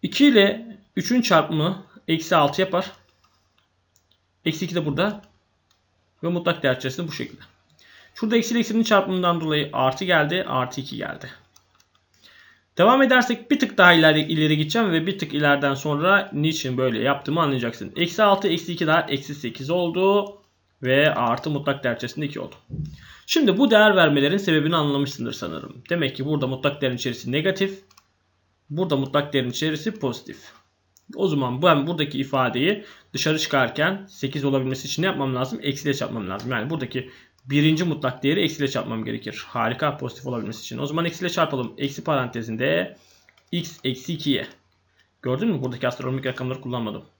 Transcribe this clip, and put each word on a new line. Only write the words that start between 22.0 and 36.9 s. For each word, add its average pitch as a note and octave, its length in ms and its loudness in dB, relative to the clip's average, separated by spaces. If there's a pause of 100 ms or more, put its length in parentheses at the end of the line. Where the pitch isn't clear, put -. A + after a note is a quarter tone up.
iki - 140 -8
oldu. - 140 -12 (720)
Şimdi G#3+ 320 4
bu B3+ 120 6
değer G#3+ 260 8
vermelerin D3+ 400 4
sebebini D#3+ 400 2
anlamışsındır C#3 560 -2
sanırım. D#2+ 580 -10
Demek E3 260 -2
ki C3+ 100 -6
burada D3 200 0
mutlak C3+ 360 -2
değerin B2+ 140 0
içerisi A#2+ 360 -6
negatif. F#3+ 480 -2 (880)
Burada D#3 260 0
mutlak C#3+ 360 -2
değerin B2 180 0
içerisi D#3 480 -4
pozitif. - 400 -6 (760)
O F#3+ 140 0
zaman C3 340 -2
ben D#3 240 4
buradaki D#3 320 -4
ifadeyi C3+ 640 0 (280)
dışarı D#3 260 0
çıkarken D3+ 720 -2
sekiz C#3 340 -6
olabilmesi C3+ 420 -2
için - 160 -4
ne F#3 40 0
yapmam C#3 280 -2
lazım? C3 280 -4
Eksiyle C#3+ 320 -2
çarpmam A2+ 360 -6
lazım. G#2+ 200 -6
Yani A#2+ 200 -4
buradaki C3 400 -8 (340)